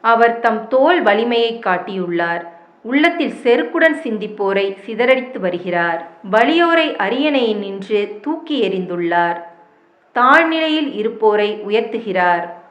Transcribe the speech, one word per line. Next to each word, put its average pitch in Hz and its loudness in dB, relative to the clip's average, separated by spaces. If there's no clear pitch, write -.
அவர் 233 4
தம் 220 0
தோள் 302 4
வலிமையை 233 2
காட்டியுள்ளார். 175 -2
உள்ளத்தில் 302 0
செருக்குடன் 302 2
சிந்திப்போரை 202 -2
சிதறடித்து 247 0
வருகிறார். 175 -2
வலியோரை 320 2
அரியணையில் 247 -2
நின்று 196 -4
தூக்கி 302 -6
எறிந்துள்ளார். 175 -2
தாழ்நிலையில் 311 2
இருப்போரை 214 2
உயர்த்துகிறார். 185 0